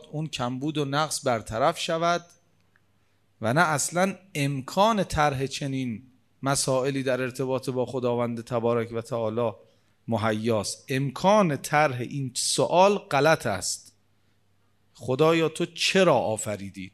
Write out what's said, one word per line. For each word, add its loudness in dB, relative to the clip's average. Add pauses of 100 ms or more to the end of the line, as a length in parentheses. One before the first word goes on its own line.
(100)
اون -6
کمبود -4
و -2
نقص -2
برطرف 0
شود 0 (1160)
و 0
نه 4
اصلاً 0 (200)
امکان 0
طرح 0
چنین -6 (400)
مسائلی 0
در 0
ارتباط -4
با -2
خداوند -2
تبارک 0
و -4
تعالی -2 (560)
مهیاست. -2
امکان 2
طرح 0
این -6
سوال 4
غلط 2
است. -6 (1000)
"خدایا 2
تو -4
چرا 4
آفریدی؟ -4